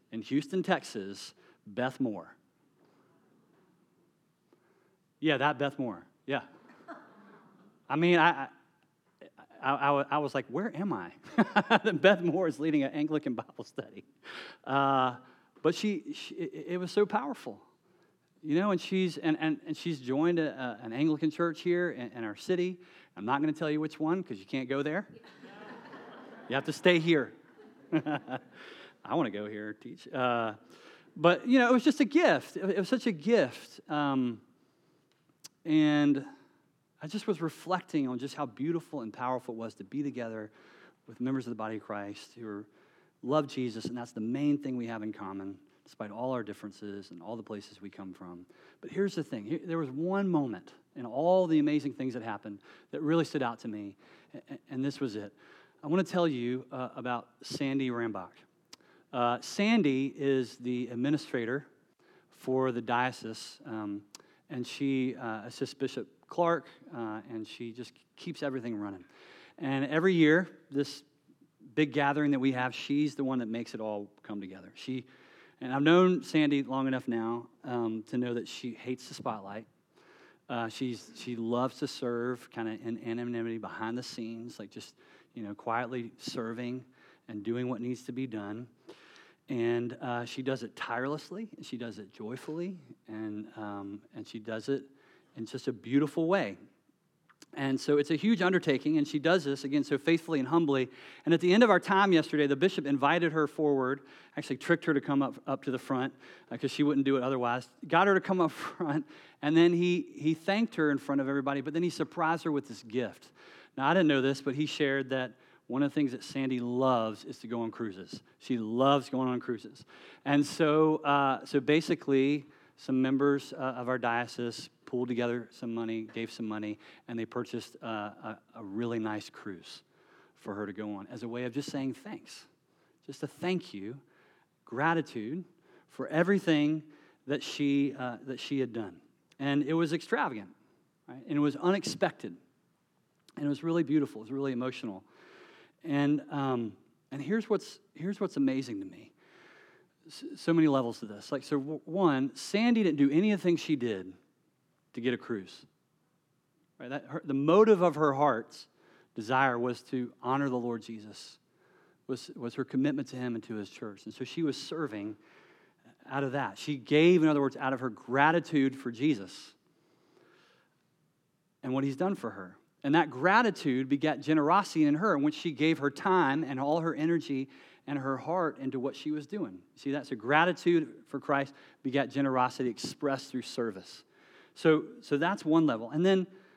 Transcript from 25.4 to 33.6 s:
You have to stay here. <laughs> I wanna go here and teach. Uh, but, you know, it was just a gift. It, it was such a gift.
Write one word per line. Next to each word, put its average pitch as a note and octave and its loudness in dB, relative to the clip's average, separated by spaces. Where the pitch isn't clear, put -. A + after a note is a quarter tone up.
You B2 -2
have C3+ -2
to D#3 -4
stay F3+ 6
here. D#3 4
<laughs> - -10
I G#2+ -4
wanna D3+ 2
go G#2 -6
here G#2+ -8
and G#2+ -12
teach. - -16
Uh, A#2+ 0
but, E3+ 4
you B3+ 8
know, A#3+ 6
it B3+ 8
was B3 6
just - 4
a C#4+ 4
gift. G#3+ 4
It, F#3+ -2
it G3 0
was F#3+ 0
such B3 0
a A#3 2
gift. E3 0